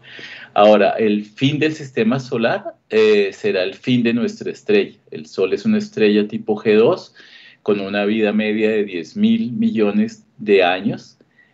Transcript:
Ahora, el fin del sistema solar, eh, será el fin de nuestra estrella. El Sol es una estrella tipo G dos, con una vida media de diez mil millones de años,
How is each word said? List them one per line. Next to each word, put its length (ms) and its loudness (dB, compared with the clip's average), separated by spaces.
Ahora, 440 4
el 260 0
fin 360 -4
del 120 0
sistema 480 -4
solar, 560 -4
eh, 420 4
será 320 -2
el 100 -6
fin 300 0
de 100 2
nuestra 380 -4
estrella. 460 -2
El 160 -14
Sol 280 -4
es 100 -4
una 140 2
estrella 500 0
tipo 340 -6
G 140 2
dos, 400 0
con 160 -2
una 240 -4
vida 300 0
media 360 0
de 140 0
diez 320 -10
mil 380 0
millones 720 -2
de 220 2
años, 560 -4